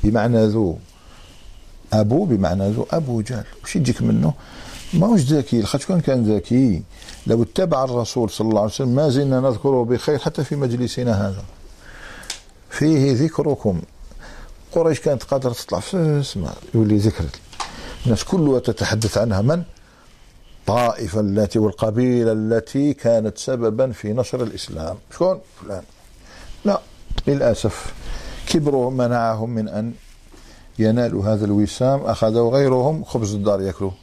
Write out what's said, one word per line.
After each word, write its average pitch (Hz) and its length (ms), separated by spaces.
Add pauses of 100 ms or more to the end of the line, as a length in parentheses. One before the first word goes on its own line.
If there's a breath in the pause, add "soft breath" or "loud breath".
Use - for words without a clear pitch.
بمعنى 110 420
ذو. 104 320 (1120 loud breath)
أبو 110 320
بمعنى 98 460
ذو، 117 200
أبو 131 300
جهل. 110 240 (200)
وش - 120
يجيك 123 260
منه؟ 120 320 (600 loud breath)
ما 175 120
هوش 220 140
ذكي، 127 420
خاطر 131 220
شكون 180 160
كان 120 360
ذكي؟ 120 460 (440 loud breath)
لو 117 160
اتبع 160 420
الرسول 120 460
صلى 110 180
الله 107 120
عليه 107 100
وسلم 127 240
ما 151 140
زلنا 135 320
نذكره 131 440
بخير 123 340
حتى 151 260
في 147 120
مجلسنا 120 720
هذا. 95 140 (1300 loud breath)
فيه 139 540
ذكركم. 139 560 (920 loud breath)
قريش 165 280
كانت 143 220
قادرة 131 300
تطلع - 280
في - 140
السماء، 147 600 (200)
يولي 107 220
ذكر. 101 280 (840 loud breath)
الناس 110 180
كلها 147 360
تتحدث 107 580
عنها. 104 240
من؟ 160 200 (1040 soft breath)
طائفة 110 540
التي 104 380
والقبيلة 113 720
التي 113 640
كانت 113 440
سببا 120 540
في 107 200
نشر 123 300
الإسلام. - 540 (160)
شكون؟ 180 280 (200)
فلان. 95 220 (840 loud breath)
لا، 208 160 (460)
للأسف 127 680 (540 loud breath)
كبرهم 135 500
منعهم 117 540
من 110 180
أن 110 240 (840 loud breath)
ينالوا 110 480
هذا 107 180
الوسام، 104 560
أخذوا 113 500
غيرهم 135 540
خبز 107 300
الدار 101 260
يأكلوا. 95 300 (120)